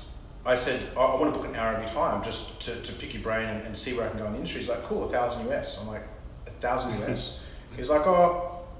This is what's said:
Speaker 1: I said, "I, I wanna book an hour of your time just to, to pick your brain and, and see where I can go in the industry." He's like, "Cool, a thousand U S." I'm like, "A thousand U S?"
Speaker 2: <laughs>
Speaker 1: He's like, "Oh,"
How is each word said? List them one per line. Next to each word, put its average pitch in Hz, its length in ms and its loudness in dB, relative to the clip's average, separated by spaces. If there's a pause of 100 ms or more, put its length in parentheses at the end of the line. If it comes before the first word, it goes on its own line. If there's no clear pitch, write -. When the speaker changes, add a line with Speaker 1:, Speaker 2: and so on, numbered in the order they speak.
(460)
Speaker 1:
I 127 100 6
said, 127 220 2 (160)
"I, 131 60 2
I - 180 6
wanna 151 140 6
book - 140 -2
an - 100 -6
hour 113 160 2
of 107 60 0
your 113 100 -4
time 123 340 2
just - 400 -6
to, - 200 -4
to 110 100 -6
pick - 220 -8
your 107 80 -6
brain 110 260 0
and, 107 180 -4
and 104 100 -6
see 123 200 -2
where 117 100 0
I 107 40 -2
can 110 80 -4
go 107 80 -4
in 104 60 -2
the 117 60 -4
industry." 143 220 -4
He's - 80 -6
like, 117 160 0
"Cool, 196 240 0
a - 20 -
thousand 120 360 2
U 127 80 0
S." - 260 -4
I'm 107 80 -6
like, 107 140 -6 (440)
"A - 40 -12
thousand 123 500 0
U 123 60 -2
S?" - 360 -4 (160)
Speaker 2:
<laughs> - 180 -14
Speaker 1:
He's 123 120 -6
like, 151 180 6
"Oh," 175 520 6 (220)